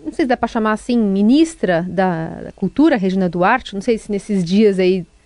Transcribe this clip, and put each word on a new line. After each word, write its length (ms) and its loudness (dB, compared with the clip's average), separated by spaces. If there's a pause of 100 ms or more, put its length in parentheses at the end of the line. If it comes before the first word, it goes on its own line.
não 80 -10
sei 120 -2
se 40 -4
dá 80 2
pra 100 -2
chamar 260 -2
assim, 240 -2
ministra 920 2
da, 380 -2
da 240 -12
Cultura, 440 0
Regina 320 0
Duarte, 460 -2
não 80 -8
sei 160 -2
se 140 -10
nesses 320 -4
dias 340 2
aí 280 0 (200)